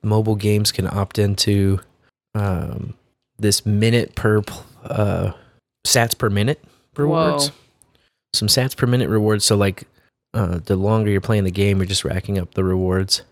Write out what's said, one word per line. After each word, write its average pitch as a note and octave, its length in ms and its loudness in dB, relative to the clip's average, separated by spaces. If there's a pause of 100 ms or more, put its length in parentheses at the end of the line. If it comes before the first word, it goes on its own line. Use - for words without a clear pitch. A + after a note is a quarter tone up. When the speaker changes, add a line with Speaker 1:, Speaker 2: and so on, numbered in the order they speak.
Speaker 1:
mobile G#2+ 340 2
games G#2 340 0
can F#2 160 -4
opt G2 320 -4
into, G2+ 600 2 (540)
um, G2 600 -4 (440)
this G#2 280 0
minute A2 480 2
per G#2+ 280 2
pl-, - 220 -12 (200)
uh, G2 480 -2 (540)
sats A#2 300 2
per A2 140 -2
minute G#2+ 320 0 (340)
rewards. D3 520 0
Speaker 2:
Whoa. C#3+ 60 -12 (800)
Speaker 1:
Some G#2+ 140 0
sats B2+ 280 0
per B2+ 100 0
minute B2 220 2
rewards. G#2+ 360 2
So, G#2+ 120 4
like, G2 280 0 (500)
uh, F2+ 300 -2
the G2 120 0
longer G#2 340 2
you're G2 100 2
playing G#2+ 240 0
the F#2 60 0
game, G2 280 2
you're F#2+ 80 0
just G2 180 -4
racking G2 340 -4
up F2 160 -8
the G2 100 -2
rewards. F#2 680 0